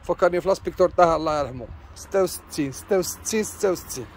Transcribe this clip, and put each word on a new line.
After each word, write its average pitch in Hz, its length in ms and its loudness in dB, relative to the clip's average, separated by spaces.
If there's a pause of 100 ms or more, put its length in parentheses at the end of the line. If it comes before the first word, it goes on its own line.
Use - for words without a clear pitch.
فكرني 175 380 2
في 175 60 -4
لاسبيكتور 185 420 2
طه، 165 260 6
الله 151 240 0
يرحمه. 127 260 -6 (300)
ستة - 280 0
وستين، - 480 -4
ستة - 260 -2
وستين، 214 460 -2
ستة - 280 -2
وستين. 135 340 -6 (120)